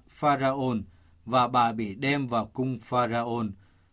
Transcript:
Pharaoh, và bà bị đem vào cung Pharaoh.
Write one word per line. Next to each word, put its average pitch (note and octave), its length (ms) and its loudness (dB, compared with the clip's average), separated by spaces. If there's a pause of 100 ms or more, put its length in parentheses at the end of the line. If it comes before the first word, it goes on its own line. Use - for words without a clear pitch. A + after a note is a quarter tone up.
Pharaoh, C3+ 680 0 (480)
và B2 240 4
bà A#2+ 240 4
bị A2 220 -4
đem C#3 320 -2
vào A#2 200 0
cung C3 320 -4
Pharaoh. A#2+ 680 -2 (460)